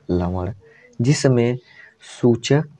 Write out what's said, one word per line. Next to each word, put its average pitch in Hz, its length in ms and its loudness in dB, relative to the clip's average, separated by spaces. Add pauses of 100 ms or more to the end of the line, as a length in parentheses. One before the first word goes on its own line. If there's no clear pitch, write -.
(120)
लवण, 90 420 -2 (480)
जिसमें 123 560 2 (640)
सूचक 131 420 2 (160)